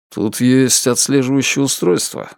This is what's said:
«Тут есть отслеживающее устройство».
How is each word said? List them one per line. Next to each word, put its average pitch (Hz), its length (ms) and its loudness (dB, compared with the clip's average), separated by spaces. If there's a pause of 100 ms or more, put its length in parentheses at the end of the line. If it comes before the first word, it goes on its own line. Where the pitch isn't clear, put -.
(120)
«Тут 107 280 -4
есть 127 460 4
отслеживающее 135 800 0
устройство». - 720 -2